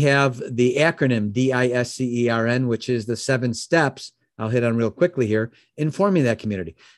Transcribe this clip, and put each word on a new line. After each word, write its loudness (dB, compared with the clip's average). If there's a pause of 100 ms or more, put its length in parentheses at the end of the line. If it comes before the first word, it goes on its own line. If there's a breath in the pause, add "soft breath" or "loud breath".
have 2
the 2
acronym 2
D 0
I 2
S -2
C -2
E 2
R 0
N, 0
which -4
is -2
the -4
seven -2
steps -2 (260)
I'll -4
hit 2
on 0
real 0
quickly 0
here -2 (260 soft breath)
in -2
forming 0
that 0
community. -6 (220 soft breath)